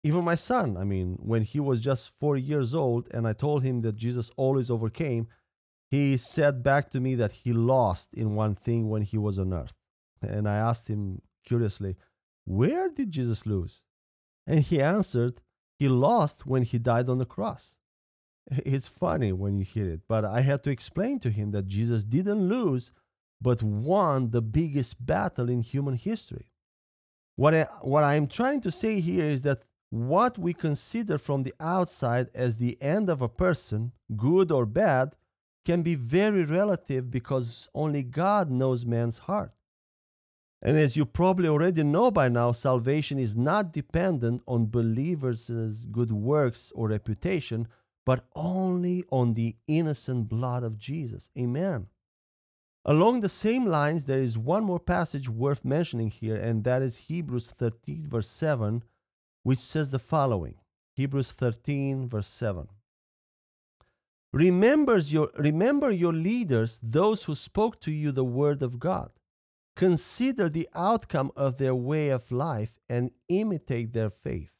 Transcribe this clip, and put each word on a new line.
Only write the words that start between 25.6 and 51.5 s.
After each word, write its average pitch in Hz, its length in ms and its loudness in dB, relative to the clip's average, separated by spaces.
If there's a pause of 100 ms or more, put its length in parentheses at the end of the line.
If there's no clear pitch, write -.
human 139 340 -2
history. - 560 -8 (840)
What 156 180 4
I, 160 120 2 (140)
what 143 220 2
I'm 143 240 4
trying 262 360 -2
to 180 80 -2
say 220 280 0
here 170 280 0
is 139 160 0
that 139 200 0 (260)
what 170 500 0
we 175 160 -2
consider 165 640 -2
from 139 240 -2
the - 160 -6
outside 151 760 0
as 120 240 0
the 120 240 -2
end 180 300 0
of 135 100 0
a 117 80 -2
person, 123 600 -2 (260)
good 165 340 4
or 127 140 2
bad, 139 500 2 (500)
can 170 180 2
be 170 100 2
very 175 520 2
relative 151 680 0
because 123 640 -4
only 143 260 -2
God 170 480 0
knows 127 380 0
man's 117 320 0
heart. - 340 -6 (1120)
And 151 140 4
as 147 200 4
you 151 80 4
probably 180 420 2
already 160 360 4
know 175 260 4
by 160 180 4
now, 120 260 4
salvation 135 680 0
is 110 160 -2
not 160 360 0
dependent 143 760 -2
on 117 180 2
believers' 117 1200 -2
good 113 260 -2
works 123 600 0
or 113 140 -4
reputation, 113 800 -4 (360)
but 127 300 0
only 180 800 -2
on 120 240 2
the 117 220 -2 (100)
innocent 147 600 0
blood 123 360 -4
of 110 160 -6
Jesus. 131 580 -10
Amen. 123 480 -2 (1000)